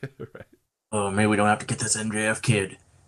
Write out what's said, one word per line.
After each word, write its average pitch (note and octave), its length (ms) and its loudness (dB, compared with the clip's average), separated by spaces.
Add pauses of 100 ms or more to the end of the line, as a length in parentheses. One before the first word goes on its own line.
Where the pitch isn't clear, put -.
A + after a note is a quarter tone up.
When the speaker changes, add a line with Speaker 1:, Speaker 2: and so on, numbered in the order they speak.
(180)
Speaker 1:
doing?" - 100 -14
<laughs> - 60 -20
Right. - 120 -18 (460)
Speaker 2:
"Oh, G2+ 200 0
maybe G#2 160 2
we G#2+ 80 4
don't G#2 120 4
have G#2+ 120 4
to - 60 -12
get - 140 -4
this A2 180 -2
M A2 140 -4
J G#2+ 140 -2
F A2 160 -2
kid. G2+ 360 0 (300)